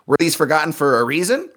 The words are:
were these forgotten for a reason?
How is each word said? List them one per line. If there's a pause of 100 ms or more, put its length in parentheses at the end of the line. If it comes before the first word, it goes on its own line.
were
these
forgotten
for
a
reason?